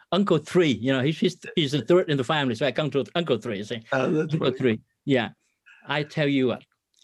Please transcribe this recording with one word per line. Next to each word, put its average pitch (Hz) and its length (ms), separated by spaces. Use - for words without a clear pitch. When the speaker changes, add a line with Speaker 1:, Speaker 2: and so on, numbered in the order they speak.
Speaker 1:
Uncle 190 240
Three. 160 340
You 127 220
know, 131 80
he's, 147 180
he's, 185 160
he's 143 160
the 147 80
third 175 280
in 147 60
the 131 80
family. 139 320
So 143 100
I 127 60
come 151 200
to 135 120
Uncle 156 220
Three. 107 220
I 104 40
say, 113 180
Speaker 2:
Oh, 131 180
that's 156 240
Speaker 1:
"Uncle 156 140
Speaker 2:
funny. 127 100
Speaker 1:
Three, 117 220
yeah, 120 260
I 147 180
tell 147 240
you 135 200
what, - 160